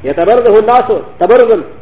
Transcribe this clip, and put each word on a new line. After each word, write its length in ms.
يتبرزه 560
الناس 280
تبرزا. 440